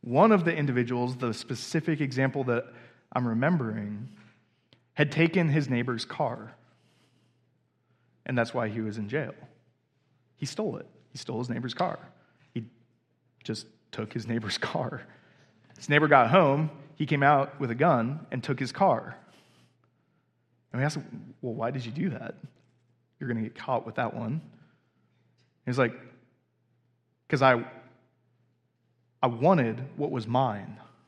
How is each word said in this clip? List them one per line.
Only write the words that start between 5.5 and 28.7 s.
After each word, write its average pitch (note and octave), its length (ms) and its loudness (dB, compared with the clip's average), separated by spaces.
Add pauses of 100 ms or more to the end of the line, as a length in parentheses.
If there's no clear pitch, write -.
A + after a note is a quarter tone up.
neighbor's B2 380 -2
car. A#2+ 480 -6 (1700)
And C3 100 -2
that's A#2 160 0
why A#2 160 -2
he A2 120 -6
was A2 180 -6
in G#2 100 -6
jail. C3+ 240 -4 (1000)
He - 100 -8
stole G3+ 320 -4
it. - 80 -12 (260)
He C3 60 -14
stole A#2 220 -8
his B2 100 -6
neighbor's A#2+ 240 -6
car. - 240 -2 (560)
He A2+ 120 -6 (760)
just - 220 -8 (260)
took A2+ 220 -8
his A2 140 -6
neighbor's A2+ 300 -4
<laughs> - 20 -8
car. - 420 -4 (760)
His - 140 -16
neighbor D3 180 6
got C3 220 10
home. D3+ 400 6 (260)
He D#3 100 -2
came C#3+ 180 2
out C#3 360 4
with B2 120 -2
a A#2 40 -2
gun C#3 560 2
and B2+ 120 -6
took C3+ 160 -4
his B2+ 120 -6
car. C3 460 0 (1500)
And A#2+ 80 -6
we C3+ 60 0
asked D3+ 120 -2
him, - 440 -14
"Well, A#2 120 -6
why A#2 180 -4
did C3 140 -6
you A2 60 -10
do E3 180 -2
that? B2 260 -10 (840)
You're A#2 80 -8
gonna A#2 140 -2
get A2 140 -8
caught A#2+ 300 -4
with A2+ 100 -12
that A#2+ 180 -4
one." A#2 280 -6 (1200)
He - 40 -6
was B2 80 -2
like, B2 160 2 (1300)
"'Cause C3 140 0
I, B2+ 220 6 (1600)